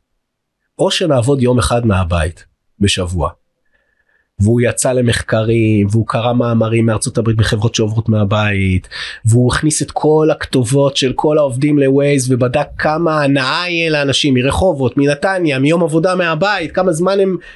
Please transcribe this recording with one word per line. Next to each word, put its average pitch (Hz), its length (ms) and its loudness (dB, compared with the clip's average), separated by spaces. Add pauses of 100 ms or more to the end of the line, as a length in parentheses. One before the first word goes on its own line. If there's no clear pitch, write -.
(800)
או 185 120 0
שנעבוד 139 500 0
יום 123 180 2
אחד 120 260 -2
מהבית 87 600 -2 (340)
בשבוע." 90 500 -2 (1080)
והוא 113 220 2
יצא 120 300 0
למחקרים, 113 1000 0
והוא 110 160 0
קרא 120 260 -2
מאמרים 117 520 0
מארצות 113 320 -2
הברית 113 200 0
מחברות 110 380 0
שעוברות 110 340 -2
מהבית, 101 760 0 (380)
והוא 120 280 2
הכניס - 280 -2
את 135 100 -8
כל 156 400 2
הכתובות 139 680 0
של 123 180 -2
כל 156 220 0
העובדים 143 420 0
ל-Waze, 139 500 2
ובדק 127 380 0 (100)
כמה 156 460 0
הנאה 139 440 0
יהיה 165 220 -2
לאנשים 143 440 0
מרחובות, 135 640 0
מנתניה, 147 600 0
מיום 160 240 2
עבודה 165 320 0
מהבית, 175 560 -2
כמה 185 220 0
זמן 190 260 0
הם 190 180 0 (180)